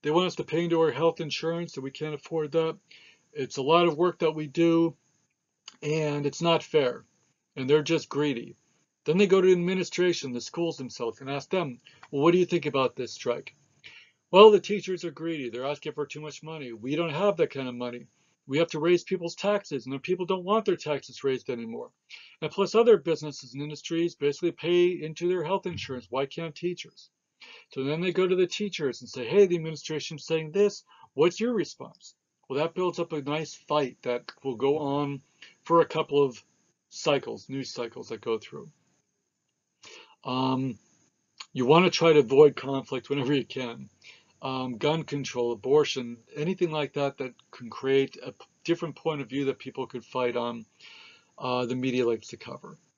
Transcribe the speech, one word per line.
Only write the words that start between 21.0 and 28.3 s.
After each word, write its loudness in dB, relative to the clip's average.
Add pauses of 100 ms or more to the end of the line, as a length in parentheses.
raised -2
anymore. -10 (520)
And -6
plus, -2
other 8
businesses -6
and -8
industries -4
basically -2
pay 2
into -4
their 0
health -2
insurance. -8
Why -2
can't -10
teachers?" -8 (680)
So -4
then -2
they 0
go 2
to 2